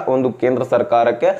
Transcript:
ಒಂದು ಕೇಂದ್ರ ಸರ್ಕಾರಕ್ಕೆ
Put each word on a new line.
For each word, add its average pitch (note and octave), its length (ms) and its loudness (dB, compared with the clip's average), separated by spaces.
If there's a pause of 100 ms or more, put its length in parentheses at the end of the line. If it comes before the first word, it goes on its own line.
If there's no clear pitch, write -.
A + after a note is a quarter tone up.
ಒಂದು C3 240 0
ಕೇಂದ್ರ B2+ 300 0
ಸರ್ಕಾರಕ್ಕೆ A#2 640 0 (140)